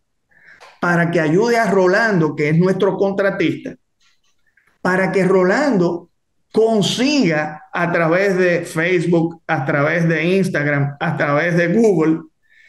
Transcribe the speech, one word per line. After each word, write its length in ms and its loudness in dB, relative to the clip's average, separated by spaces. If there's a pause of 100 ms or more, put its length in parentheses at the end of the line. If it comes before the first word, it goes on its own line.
(800)
para 300 0
que 100 0
ayude 360 2
a 140 0
Rolando, 640 2
que 140 -2
es 80 2
nuestro 380 2
contratista, 800 -2 (1080)
para 280 0
que 140 0
Rolando 840 0 (420)
consiga 1200 0
a 200 -4
través 460 0
de 260 0
Facebook, 840 -2
a 180 -4
través 440 0
de 280 0
Instagram, 640 -2
a 160 -4
través 400 -2
de 180 0
Google, 480 2 (460)